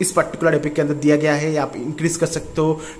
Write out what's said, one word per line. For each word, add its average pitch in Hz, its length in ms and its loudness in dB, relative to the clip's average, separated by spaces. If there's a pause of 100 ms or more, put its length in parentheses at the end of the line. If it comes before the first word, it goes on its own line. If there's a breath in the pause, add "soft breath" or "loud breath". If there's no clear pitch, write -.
इस 180 100 0
particular 160 440 2
epoch 151 180 -2
के 160 80 0
अंदर 147 120 0
दिया 147 220 4
गया 151 180 4
है, 151 240 0
आप 139 180 -2
increase 151 420 -2
कर 165 80 0
सकते - 360 -2
हो। 156 200 2 (180 loud breath)